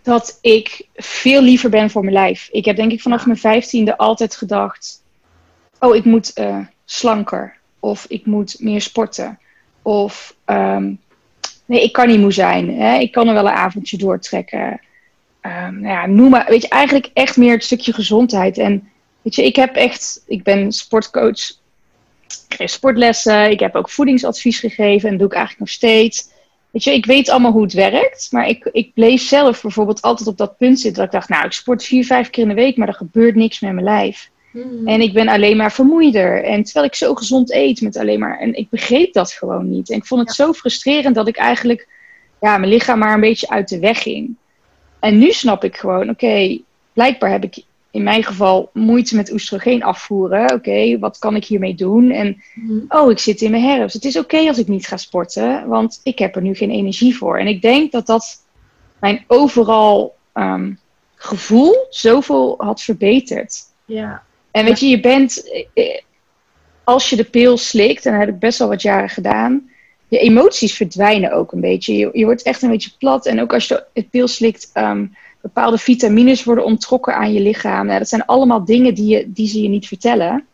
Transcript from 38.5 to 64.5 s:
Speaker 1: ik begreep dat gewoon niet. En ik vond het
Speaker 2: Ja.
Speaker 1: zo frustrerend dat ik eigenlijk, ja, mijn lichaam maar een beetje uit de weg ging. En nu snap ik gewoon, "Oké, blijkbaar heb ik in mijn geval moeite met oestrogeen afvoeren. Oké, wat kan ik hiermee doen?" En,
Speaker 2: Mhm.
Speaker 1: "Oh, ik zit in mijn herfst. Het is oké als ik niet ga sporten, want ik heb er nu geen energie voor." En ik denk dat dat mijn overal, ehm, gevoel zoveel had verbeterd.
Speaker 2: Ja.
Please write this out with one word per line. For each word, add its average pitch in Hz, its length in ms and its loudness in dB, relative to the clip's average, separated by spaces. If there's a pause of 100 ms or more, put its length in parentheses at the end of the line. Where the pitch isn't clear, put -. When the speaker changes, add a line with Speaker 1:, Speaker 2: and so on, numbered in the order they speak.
Speaker 1:
ik - 140 -8
begreep 269 440 0
dat 180 180 -2
gewoon 185 380 -8
niet. 185 220 -6
En 220 60 -4
ik 214 80 -8
vond 247 220 -2
het - 100 -10
Speaker 2:
Ja. 285 80 2
Speaker 1:
zo 320 80 -2
frustrerend 269 600 -2
dat 214 120 0
ik 233 100 -4
eigenlijk, 240 500 -2 (540)
ja, 208 160 2
mijn 190 140 0
lichaam 233 280 2
maar 214 140 2
een 214 60 2
beetje 220 300 0
uit 196 200 -4
de 180 100 -8
weg 220 220 0
ging. - 340 -8 (640)
En 208 180 2
nu 277 140 6
snap 220 320 -2
ik 190 140 -6
gewoon, 190 320 -4
"Oké, 214 500 -2 (340)
blijkbaar 233 380 0
heb 196 120 -2
ik - 200 -14 (280)
in 214 120 -4
mijn 214 200 0
geval 190 500 0
moeite 226 420 2
met 208 160 -2
oestrogeen 233 520 -2
afvoeren. 196 720 0
Oké, 220 460 0
wat 208 200 -6
kan 214 160 -2
ik 208 100 -4
hiermee 190 300 -4
doen?" 214 360 4
En, 202 300 -4 (140)
Speaker 2:
Mhm. 220 320 -6
Speaker 1:
"Oh, 302 240 4
ik 190 80 0
zit - 220 -2
in 220 100 0
mijn 226 120 0
herfst. 254 320 0
Het 220 100 -12
is 269 120 -4
oké 311 200 -2 (100)
als 285 100 0
ik 226 100 -2
niet 190 200 -4
ga - 100 -10
sporten, 214 720 -6
want 226 360 -2
ik 254 160 -6
heb 185 160 -4
er 190 60 -6
nu 190 140 -4
geen 208 160 -4
energie 214 460 0
voor." - 220 -4
En 196 80 -2
ik 196 140 -4
denk 277 300 2
dat 233 140 -4
dat - 360 -2 (580)
mijn 202 280 -2
overal, 220 880 4 (180)
ehm, - 380 -4 (440)
gevoel 247 600 2 (140)
zoveel 262 680 0
had 214 240 -6
verbeterd. - 800 -2 (240)
Speaker 2:
Ja. 214 380 -12 (280)